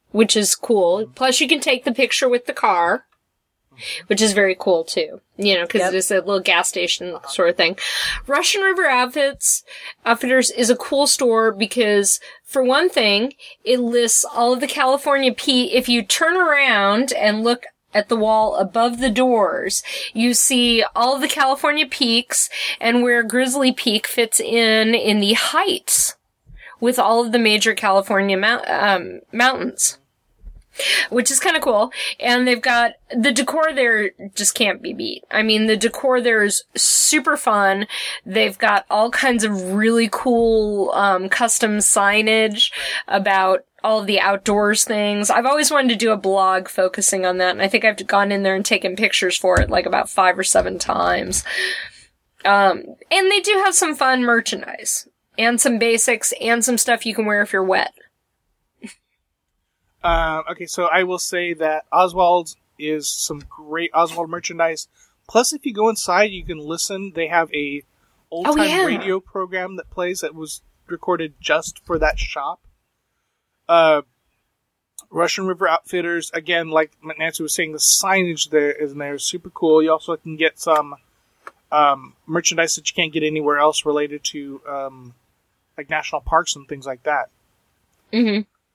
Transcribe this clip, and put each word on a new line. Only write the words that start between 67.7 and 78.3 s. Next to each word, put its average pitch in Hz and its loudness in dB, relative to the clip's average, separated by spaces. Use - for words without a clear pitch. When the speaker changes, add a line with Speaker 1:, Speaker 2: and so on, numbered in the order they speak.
Speaker 3:
old-time 190 0
Speaker 1:
Oh, - 4
yeah. 349 0
Speaker 3:
radio 202 -2
program 185 -8
that - -16
plays 180 -6
that 156 -8
was 156 -14
recorded 165 -6
just - -2
for 170 -2
that 151 0
shop. 151 -8
Uh, 160 4
Russian 170 -2
River 185 -2
Outfitters, 170 -2
again, 165 -2
like 156 0
Nancy 160 -6
was 151 -6
saying, 160 -4
the 156 -12
signage 185 0